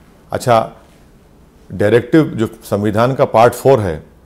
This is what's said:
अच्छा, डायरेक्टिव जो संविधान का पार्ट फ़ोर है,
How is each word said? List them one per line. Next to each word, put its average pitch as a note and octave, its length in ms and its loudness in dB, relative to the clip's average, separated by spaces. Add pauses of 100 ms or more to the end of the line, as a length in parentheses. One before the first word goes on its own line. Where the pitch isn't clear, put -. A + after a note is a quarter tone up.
(320)
अच्छा, A#2+ 400 0 (1000)
डायरेक्टिव A2+ 600 0
जो A2+ 180 -4 (160)
संविधान A2+ 500 -2
का C3+ 120 0
पार्ट A#2 280 2
फ़ोर C3+ 260 2
है, E2+ 240 -4 (220)